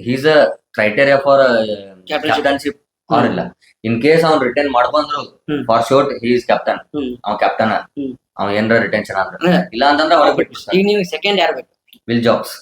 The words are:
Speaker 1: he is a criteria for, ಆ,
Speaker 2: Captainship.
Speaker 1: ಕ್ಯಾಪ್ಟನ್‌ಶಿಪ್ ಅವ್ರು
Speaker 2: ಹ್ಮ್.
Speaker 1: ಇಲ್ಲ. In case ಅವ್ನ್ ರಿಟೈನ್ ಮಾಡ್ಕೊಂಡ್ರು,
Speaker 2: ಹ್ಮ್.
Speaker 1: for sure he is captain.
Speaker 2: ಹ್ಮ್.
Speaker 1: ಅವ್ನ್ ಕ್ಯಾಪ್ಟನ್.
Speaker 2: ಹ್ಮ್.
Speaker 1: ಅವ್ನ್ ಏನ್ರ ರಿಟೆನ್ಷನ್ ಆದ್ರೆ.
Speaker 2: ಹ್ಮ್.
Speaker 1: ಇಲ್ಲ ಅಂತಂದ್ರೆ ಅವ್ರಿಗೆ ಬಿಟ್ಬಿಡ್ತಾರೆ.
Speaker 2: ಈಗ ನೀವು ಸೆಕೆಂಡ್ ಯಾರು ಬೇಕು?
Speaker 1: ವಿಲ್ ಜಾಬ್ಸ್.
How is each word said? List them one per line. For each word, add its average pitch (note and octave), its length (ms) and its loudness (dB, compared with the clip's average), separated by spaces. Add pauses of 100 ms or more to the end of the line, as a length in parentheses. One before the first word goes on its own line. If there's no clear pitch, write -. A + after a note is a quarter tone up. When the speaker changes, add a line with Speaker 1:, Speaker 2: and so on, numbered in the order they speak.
Speaker 1:
he B2+ 120 -2
is C#3 100 0
a D#3 120 4 (400)
criteria C3+ 440 2
for, C#3 180 4
ಆ, C3 60 6
Speaker 2:
Captainship. G#2+ 720 -4
Speaker 1:
ಕ್ಯಾಪ್ಟನ್‌ಶಿಪ್ C#3 600 -2 (320)
ಅವ್ರು A#2 160 2
Speaker 2:
ಹ್ಮ್. F#2 100 -4
Speaker 1:
ಇಲ್ಲ. D#2 120 -8 (340)
In A#2 160 -2
case D#3+ 240 4
ಅವ್ನ್ D#3 180 2
ರಿಟೈನ್ C#3 260 -2
ಮಾಡ್ಕೊಂಡ್ರು, C#3+ 520 0
Speaker 2:
ಹ್ಮ್. C#3 440 -8
Speaker 1:
for A2+ 140 2
sure C3+ 320 2
he A#2+ 200 -4
is B2 100 2
captain. G#2 360 0
Speaker 2:
ಹ್ಮ್. C3 480 -8
Speaker 1:
ಅವ್ನ್ G#2 120 -4
ಕ್ಯಾಪ್ಟನ್. G#2+ 340 0
Speaker 2:
ಹ್ಮ್. B2+ 460 -6 (200)
Speaker 1:
ಅವ್ನ್ G2+ 180 -4
ಏನ್ರ A2 240 2
ರಿಟೆನ್ಷನ್ G2+ 360 -4
ಆದ್ರೆ. F#2+ 360 -2
Speaker 2:
ಹ್ಮ್. - 220 0
Speaker 1:
ಇಲ್ಲ B2 120 0
ಅಂತಂದ್ರೆ E4 300 2
ಅವ್ರಿಗೆ D3 220 4
ಬಿಟ್ಬಿಡ್ತಾರೆ. - 420 -2
Speaker 2:
ಈಗ G3 60 2
ನೀವು G#3 180 0
ಸೆಕೆಂಡ್ F#3 360 -2
ಯಾರು D#3+ 160 0
ಬೇಕು? - 520 -18
Speaker 1:
ವಿಲ್ A#2 160 0
ಜಾಬ್ಸ್. - 380 0